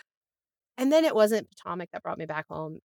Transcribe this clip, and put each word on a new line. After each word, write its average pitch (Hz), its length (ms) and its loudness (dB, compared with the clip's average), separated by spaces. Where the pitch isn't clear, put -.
And 269 160 2
then 320 140 6
it - 80 0
wasn't 214 360 4
Potomac 175 420 -10
that 180 100 -10
brought 165 160 -8
me 165 80 -10
back 156 220 -8
home. 156 360 -10